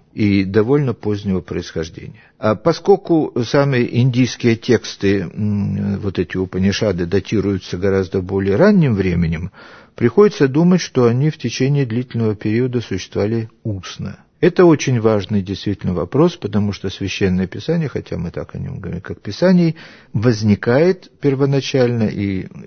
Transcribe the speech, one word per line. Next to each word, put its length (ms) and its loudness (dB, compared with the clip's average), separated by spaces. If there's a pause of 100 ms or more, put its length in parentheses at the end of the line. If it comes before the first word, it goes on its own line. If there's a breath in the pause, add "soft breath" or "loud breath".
(120)
и 320 2
довольно 500 0
позднего 460 -4
происхождения. 840 -10 (160 soft breath)
А 160 0
поскольку 800 2 (120)
самые 560 0
индийские 540 2
тексты, 680 0 (120)
м, 680 -2
вот 220 -4
эти 160 -4
Упанишады, 720 0
датируются 720 -2
гораздо 460 0
более 320 0
ранним 400 4
временем, 560 -2 (460 loud breath)
приходится 500 4
думать, 340 2
что 260 2
они 240 2
в 80 -10
течение 480 -2
длительного 500 -2
периода 440 -2
существовали 720 -4 (140)
устно. 540 -10 (220)
Это 240 4
очень 380 4
важный 400 2
действительно 500 -4
вопрос, 440 0
потому 360 -2
что 160 -8
Священное 580 -2
Писание, 440 -4
хотя 260 -8
мы 140 -8
так 240 -12
о 40 -10
нем 220 -10
говорим, 220 -10
как 180 -14
Писание, 540 2 (400 loud breath)
возникает 960 2 (100)
первоначально 840 0
и 420 -4 (200)